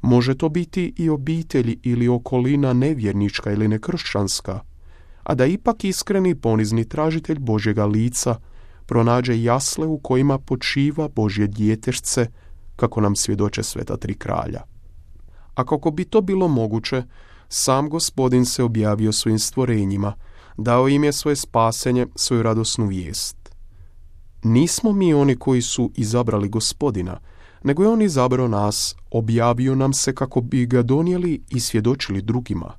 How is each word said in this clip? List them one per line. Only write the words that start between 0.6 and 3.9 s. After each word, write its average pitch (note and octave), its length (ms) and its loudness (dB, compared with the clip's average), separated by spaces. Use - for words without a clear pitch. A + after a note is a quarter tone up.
i E3 120 0
obitelj C#3+ 720 0
ili A#2+ 260 2
okolina B2+ 640 2
nevjernička G#2+ 800 0
ili G#2+ 160 2
nekršćanska, G#2 920 -2